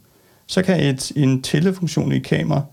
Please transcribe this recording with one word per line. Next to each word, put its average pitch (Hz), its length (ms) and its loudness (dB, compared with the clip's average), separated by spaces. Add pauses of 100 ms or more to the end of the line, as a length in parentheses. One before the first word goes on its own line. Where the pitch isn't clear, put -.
(480)
så - 140 0
kan 185 180 2
et, 139 360 -2
en 131 260 2
tællefunktion 156 680 0
i 135 40 2
et 131 80 0
kamera, 151 380 0 (120)